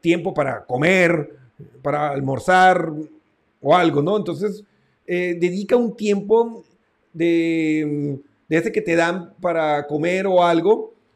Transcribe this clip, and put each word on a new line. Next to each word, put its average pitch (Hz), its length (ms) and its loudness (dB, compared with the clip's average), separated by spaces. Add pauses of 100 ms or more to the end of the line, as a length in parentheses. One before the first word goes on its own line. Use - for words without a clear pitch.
tiempo 170 340 0
para 135 300 -2
comer, 165 720 0 (460)
para 147 280 -2
almorzar 165 800 2 (680)
o 143 160 2
algo, 160 260 2
¿no? 185 140 0
Entonces, 190 480 -4 (420)
eh, 180 340 -2
dedica 185 360 0
un 233 200 0
tiempo 214 680 0 (480)
de, 156 1040 -2 (300)
de 156 80 0
ese 165 160 -2
que 175 100 -2
te 165 140 0
dan 170 440 -2
para 156 460 -2
comer 175 400 -2
o 180 160 4
algo 175 520 2 (220)